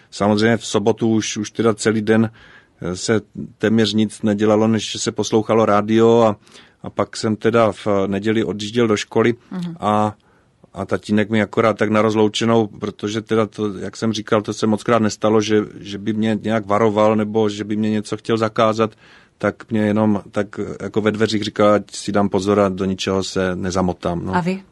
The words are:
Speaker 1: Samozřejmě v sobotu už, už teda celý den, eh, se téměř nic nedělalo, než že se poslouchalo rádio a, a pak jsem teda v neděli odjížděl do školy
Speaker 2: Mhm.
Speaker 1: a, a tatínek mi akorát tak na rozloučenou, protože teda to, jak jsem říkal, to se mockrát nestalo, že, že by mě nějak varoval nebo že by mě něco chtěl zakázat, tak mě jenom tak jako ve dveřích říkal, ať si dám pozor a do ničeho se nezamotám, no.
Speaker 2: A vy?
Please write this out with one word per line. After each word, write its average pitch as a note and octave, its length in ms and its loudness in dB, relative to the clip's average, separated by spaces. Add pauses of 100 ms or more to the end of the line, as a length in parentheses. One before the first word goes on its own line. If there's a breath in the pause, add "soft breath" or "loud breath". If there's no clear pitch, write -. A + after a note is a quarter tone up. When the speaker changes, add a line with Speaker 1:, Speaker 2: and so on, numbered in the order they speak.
(100)
Speaker 1:
Samozřejmě G#2+ 460 2
v G#2+ 100 -6
sobotu A2 420 0
už, A2 280 -2
už G#2+ 140 -6
teda A2 240 0
celý A2 280 0
den, A2 280 2 (500 loud breath)
eh, F2+ 160 -6
se G#2+ 240 0 (380)
téměř G#2+ 360 2
nic G#2+ 280 0
nedělalo, G#2+ 460 2
než A2 240 0
že A2 60 -10
se A2+ 140 -4
poslouchalo A2 520 2
rádio A2 560 4
a, G#2+ 160 4 (460 loud breath)
a A2 80 -12
pak - 260 -4
jsem A2 200 -2
teda A2+ 360 2
v - 140 -8 (200)
neděli G#2 380 -2
odjížděl G#2 440 -2
do G#2 80 2
školy A#2 380 0 (160)
Speaker 2:
Mhm. F3 300 -8
Speaker 1:
a, G#2+ 340 0 (600 soft breath)
a F#2 100 -8
tatínek G#2 460 -2
mi A2 120 2
akorát G#2+ 360 0
tak G#2+ 120 0
na G#2+ 120 4
rozloučenou, A2 640 2
protože G#2 560 -6
teda A2 240 0
to, G2+ 320 -6
jak F#2 180 -10
jsem A2+ 160 -2
říkal, G#2+ 300 -2
to G#2+ 100 -6
se A2 140 -2
mockrát A2 360 2
nestalo, G#2+ 380 2
že, G#2+ 240 2 (160)
že G2+ 180 -12
by G#2 140 -6
mě G#2+ 300 0
nějak G#2+ 240 -2
varoval G#2+ 500 2
nebo G#2+ 320 0
že G#2 160 -6
by G#2 120 -4
mě G#2+ 140 0
něco G#2+ 260 -4
chtěl A2+ 220 -4
zakázat, A2 520 0 (480 soft breath)
tak - 320 -4
mě A2 100 0
jenom G#2+ 500 2
tak G#2 300 -6 (220)
jako G2+ 180 -2
ve G#2 100 2
dveřích G#2+ 320 -2
říkal, G#2 300 2
ať G2+ 240 -2
si - 160 -8
dám G2+ 160 2
pozor G2+ 320 2
a G2+ 80 4
do F#2+ 160 -4
ničeho F#2+ 400 -2
se F#2 320 -4
nezamotám, F2+ 720 -4
no. F#2 100 -6
Speaker 2:
A F3+ 40 0
vy? F#3 320 -6